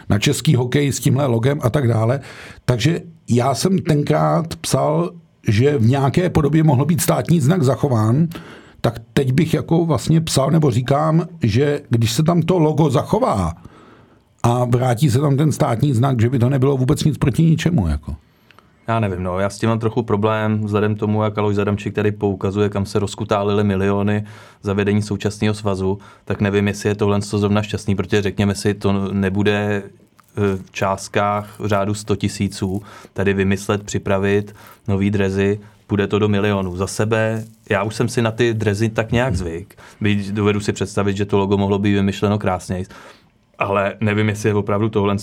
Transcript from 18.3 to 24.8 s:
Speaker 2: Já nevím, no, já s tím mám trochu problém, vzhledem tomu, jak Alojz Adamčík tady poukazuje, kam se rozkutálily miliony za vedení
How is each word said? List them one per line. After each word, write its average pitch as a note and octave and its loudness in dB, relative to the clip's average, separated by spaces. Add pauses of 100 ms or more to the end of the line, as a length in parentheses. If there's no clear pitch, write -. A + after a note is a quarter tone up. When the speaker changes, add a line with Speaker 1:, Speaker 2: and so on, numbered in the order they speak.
Speaker 2:
Já A2+ 0
nevím, F#2 -2
no, F#2 -2
já G2+ 0
s - -12
tím A2+ 0
mám A2+ 0
trochu A2+ -2
problém, G#2+ 0
vzhledem G#2 0
tomu, G#2+ 0
jak G#2+ -2
Alojz G#2 0
Adamčík G2+ -2
tady G#2 -2
poukazuje, G2+ -2
kam G2 -4
se - -2
rozkutálily G#2 -2
miliony G#2 0 (380)
za G2+ -2
vedení G2+ 0